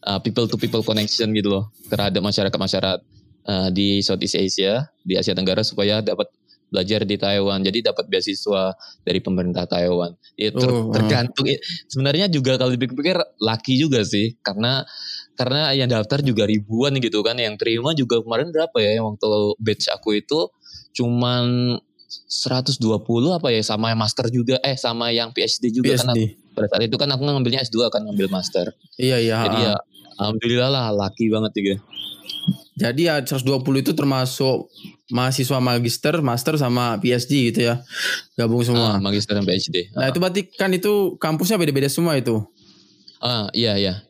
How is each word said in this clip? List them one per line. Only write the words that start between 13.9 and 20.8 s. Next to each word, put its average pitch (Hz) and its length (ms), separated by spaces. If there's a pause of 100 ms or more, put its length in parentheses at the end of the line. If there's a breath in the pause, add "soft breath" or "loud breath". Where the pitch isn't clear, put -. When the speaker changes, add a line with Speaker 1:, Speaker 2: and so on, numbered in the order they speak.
Speaker 1:
sih, 104 380
karena, 117 420 (500 loud breath)
karena 135 380
yang 135 160
daftar 120 320
juga 117 240
ribuan 110 540
gitu 107 260
kan, 117 160
yang 110 160
terima 117 400
juga 117 240
kemarin 117 320
berapa 160 240
ya, 110 240
yang 110 80
waktu 107 200 (280)
batch 107 320
aku 104 320
itu 156 300 (420 loud breath)